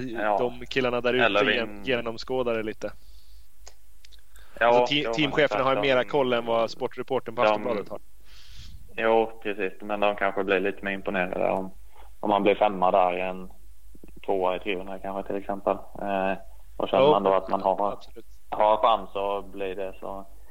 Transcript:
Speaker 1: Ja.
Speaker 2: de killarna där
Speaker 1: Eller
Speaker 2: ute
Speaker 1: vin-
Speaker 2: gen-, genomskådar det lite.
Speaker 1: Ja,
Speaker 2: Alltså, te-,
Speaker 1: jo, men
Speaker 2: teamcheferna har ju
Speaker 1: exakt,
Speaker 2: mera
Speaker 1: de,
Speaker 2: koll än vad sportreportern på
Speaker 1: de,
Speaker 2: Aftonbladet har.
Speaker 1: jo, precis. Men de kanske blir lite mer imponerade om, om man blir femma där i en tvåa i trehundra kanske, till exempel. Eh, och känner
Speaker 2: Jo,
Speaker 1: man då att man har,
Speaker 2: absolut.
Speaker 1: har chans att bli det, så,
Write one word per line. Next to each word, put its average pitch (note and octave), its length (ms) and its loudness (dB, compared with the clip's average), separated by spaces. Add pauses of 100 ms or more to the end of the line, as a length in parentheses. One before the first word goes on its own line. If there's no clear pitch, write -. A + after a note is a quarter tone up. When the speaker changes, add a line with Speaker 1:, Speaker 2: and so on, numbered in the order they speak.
(220)
Speaker 1:
Ja. G#2 160 4
Speaker 2:
de B2 280 -2
killarna B2 340 0
där A#2+ 140 2
Speaker 1:
Eller G#2 280 4
Speaker 2:
ute G#2 100 4
Speaker 1:
vin- A#2+ 60 2
Speaker 2:
gen-, G#2 260 -4
genomskådar A#2+ 680 -2
det A2 80 -2
lite. G#2+ 280 -6 (1700)
Speaker 1:
Ja, A#2 60 6
Speaker 2:
Alltså, B2 200 8
te-, C#3+ 140 2
Speaker 1:
jo, C#3 80 0
men A2+ 60 -2
Speaker 2:
teamcheferna C3+ 500 2
har C3 60 4
ju C3+ 80 4
Speaker 1:
exakt, C#3 100 2
Speaker 2:
mera B2+ 140 6
Speaker 1:
de, - 60 -4
Speaker 2:
koll C3 240 2
än A#2 140 0
vad A2+ 240 2
sportreportern B2 640 -4
på A#2+ 80 0
Speaker 1:
de, A2 60 6
Speaker 2:
Aftonbladet G#2+ 400 0
har. G2+ 100 -8 (960)
Speaker 1:
jo, A2+ 460 4
precis. G2+ 380 -2
Men G#2 200 -4
de G#2 160 4
kanske G2 280 0
blir F#2+ 160 2
lite G2 240 -2
mer G2 80 -2
imponerade F#2+ 580 0
om, F#2+ 200 -2 (500)
om G#2 100 0
man G2+ 120 4
blir G2 120 6
femma F#2+ 360 4
där F2+ 280 6
i - 20 -2
en F#2 300 -4 (760)
tvåa F#2 300 2
i - 20 -2
trehundra F#2+ 400 -4
kanske, G2 340 -6
till G2 80 -2
exempel. G2 360 -2 (260)
Eh, F#2+ 300 0 (440)
och - 120 -2
känner A2+ 160 4
Speaker 2:
Jo, D3 60 8
Speaker 1:
man G#2 120 4
då F#2+ 120 6
att F#2+ 140 2
man G2 140 0
har, G2 300 2
Speaker 2:
absolut. - 340 -10 (240)
Speaker 1:
har G#2+ 260 6
chans G#2 400 4
att G2 360 -2
bli G2 220 -4
det, F#2+ 260 -6
så, G2 260 -8 (240)